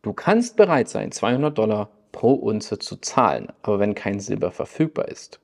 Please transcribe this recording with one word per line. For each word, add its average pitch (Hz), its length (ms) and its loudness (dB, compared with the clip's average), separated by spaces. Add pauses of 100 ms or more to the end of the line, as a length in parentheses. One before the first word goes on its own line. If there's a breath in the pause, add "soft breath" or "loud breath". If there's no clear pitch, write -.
du 107 100 -6
kannst 226 460 0
bereit 170 320 4
sein, 104 240 -6
zweihundert 139 440 0
Dollar 107 320 0 (220)
pro 123 220 4
Unze 107 440 -2
zu - 200 -12
zahlen. 80 500 0 (140)
Aber 104 180 0
wenn 104 160 2
kein 101 240 -4
Silber 101 320 -4
verfügbar - 560 -4
ist - 360 -16